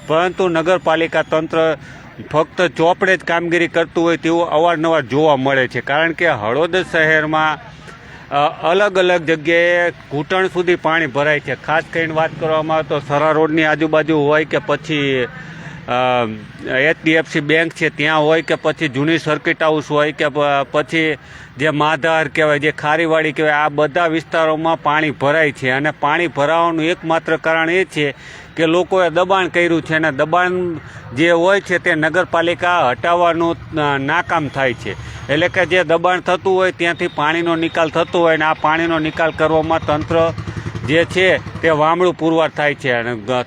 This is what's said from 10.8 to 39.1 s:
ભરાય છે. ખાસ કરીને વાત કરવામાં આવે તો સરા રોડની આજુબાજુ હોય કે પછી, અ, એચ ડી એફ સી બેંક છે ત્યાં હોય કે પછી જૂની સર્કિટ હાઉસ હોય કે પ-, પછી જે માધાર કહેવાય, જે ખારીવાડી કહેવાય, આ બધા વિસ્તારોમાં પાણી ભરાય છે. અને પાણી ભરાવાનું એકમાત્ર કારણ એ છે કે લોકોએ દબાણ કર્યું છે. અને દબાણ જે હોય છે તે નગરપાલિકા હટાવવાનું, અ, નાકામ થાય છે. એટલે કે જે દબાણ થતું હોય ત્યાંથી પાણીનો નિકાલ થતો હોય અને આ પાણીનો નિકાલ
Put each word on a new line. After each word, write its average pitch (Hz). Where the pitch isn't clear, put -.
ભરાય 143
છે. 131
ખાસ 156
કરીને 160
વાત 160
કરવામાં 156
આવે 151
તો 151
સરા 143
રોડની 156
આજુબાજુ 156
હોય 151
કે 156
પછી, 143
અ, 123
એચ 135
ડી 160
એફ 160
સી 165
બેંક 156
છે 160
ત્યાં 151
હોય 156
કે 160
પછી 156
જૂની 147
સર્કિટ 156
હાઉસ 156
હોય 147
કે 151
પ-, 143
પછી 156
જે 151
માધાર 151
કહેવાય, 151
જે 151
ખારીવાડી 156
કહેવાય, 151
આ 151
બધા 151
વિસ્તારોમાં 160
પાણી 151
ભરાય 147
છે. 131
અને 139
પાણી 156
ભરાવાનું 160
એકમાત્ર 160
કારણ 160
એ 185
છે 147
કે 165
લોકોએ 175
દબાણ 180
કર્યું 170
છે. 160
અને 156
દબાણ 160
જે 165
હોય 180
છે 180
તે 170
નગરપાલિકા 170
હટાવવાનું, 170
અ, 147
નાકામ 156
થાય 127
છે. 107
એટલે 160
કે 180
જે 175
દબાણ 170
થતું 180
હોય 185
ત્યાંથી 170
પાણીનો 165
નિકાલ 165
થતો 170
હોય 165
અને 156
આ 156
પાણીનો 160
નિકાલ 156